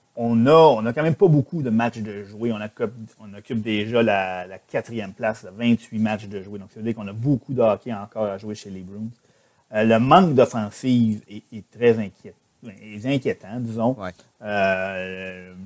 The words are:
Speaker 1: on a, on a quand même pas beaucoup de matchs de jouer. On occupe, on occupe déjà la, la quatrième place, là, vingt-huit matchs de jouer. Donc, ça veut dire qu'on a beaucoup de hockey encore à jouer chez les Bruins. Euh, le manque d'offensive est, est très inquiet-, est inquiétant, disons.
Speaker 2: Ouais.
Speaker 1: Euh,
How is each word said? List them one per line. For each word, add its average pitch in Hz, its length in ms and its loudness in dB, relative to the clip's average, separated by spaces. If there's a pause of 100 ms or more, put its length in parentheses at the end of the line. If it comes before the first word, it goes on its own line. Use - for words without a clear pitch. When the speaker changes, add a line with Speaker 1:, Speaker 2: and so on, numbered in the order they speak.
(160)
Speaker 1:
on 117 320 2
a, - 20 8
on 151 340 8
a 117 80 -2
quand 151 120 -2
même 160 100 2
pas 196 140 4
beaucoup 151 340 2
de 123 80 -2
matchs 117 280 0
de 104 260 -10
jouer. 107 260 -6
On 107 100 -4
occupe, 110 320 -6 (280)
on 104 140 -18
occupe 107 280 -6
déjà 110 400 0
la, 92 460 0
la 95 100 -16
quatrième 113 540 -8
place, 110 320 -4
là, 90 120 -18
vingt-huit 113 440 0
matchs 107 260 -2
de 98 160 -10
jouer. 101 160 -14
Donc, 95 160 -18
ça 110 60 -16
veut 110 40 -10
dire 113 120 -4
qu'on 104 100 -10
a 98 60 -10
beaucoup 127 420 -2
de 120 80 2
hockey 110 320 2
encore 104 300 -6
à 98 140 -6
jouer 107 180 -10
chez - 140 -16
les 95 100 -12
Bruins. 98 260 -12 (680)
Euh, 107 120 2
le 113 160 6
manque 151 340 6
d'offensive 117 920 2
est, 104 240 -16
est 107 180 -16
très 117 260 4
inquiet-, 98 380 -10 (480)
est 107 240 -12
inquiétant, 127 540 -4
disons. 113 400 -2
Speaker 2:
Ouais. 92 100 -8 (320)
Speaker 1:
Euh, 92 1120 -4 (120)